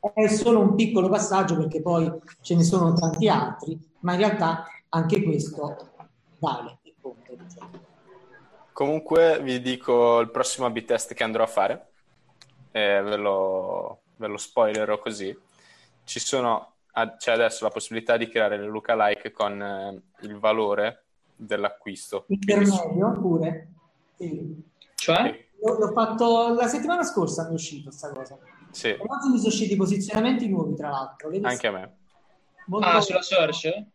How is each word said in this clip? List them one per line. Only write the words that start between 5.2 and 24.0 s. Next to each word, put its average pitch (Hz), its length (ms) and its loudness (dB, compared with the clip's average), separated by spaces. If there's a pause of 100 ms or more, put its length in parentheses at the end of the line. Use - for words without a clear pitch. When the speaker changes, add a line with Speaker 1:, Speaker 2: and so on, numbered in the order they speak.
Speaker 1:
questo 151 520 -4 (640)
vale 123 440 -6
e - 180 -20
conta, 123 340 -18
diciamo. - 340 -20 (1000)
Speaker 2:
Comunque 156 720 4
vi 127 200 -2
dico 120 600 4
il 117 100 -2
prossimo 127 360 -2
A/B 113 180 -4
test - 280 -2
che 120 100 -4
andrò 110 200 0
a 113 40 2
fare, 107 420 -2 (800)
eh, 101 300 2
ve 104 160 -2
lo, 95 840 -2 (140)
ve 110 120 -8
lo 104 100 -6
spoilerò 107 640 0
così. 101 380 -8 (680)
Ci - 140 -8
sono, 123 560 -2 (180)
a-, 113 240 -2
c'è - 160 2
adesso 113 320 2
la 107 60 2
possibilità 113 440 -2
di 117 140 -2
creare 107 280 0
le 104 100 -6
lookalike 107 640 0
con, 101 300 -4
eh, 98 400 -8 (200)
il 104 160 -14
valore 107 680 0 (320)
dell'acquisto. 101 880 -6
Quindi 196 220 -2
su- 202 140 6
Speaker 1:
Intermedio 185 580 2
pure? 165 480 0 (480)